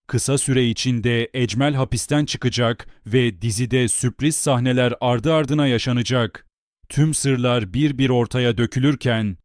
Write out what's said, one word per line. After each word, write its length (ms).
Kısa 300
süre 280
içinde 680
Ecmel 400
hapisten 520
çıkacak 640
ve 360
dizide 460
sürpriz 480
sahneler 680
ardı 320
ardına 340
yaşanacak. 800
Tüm 240
sırlar 600
bir 240
bir 120
ortaya 480
dökülürken, 880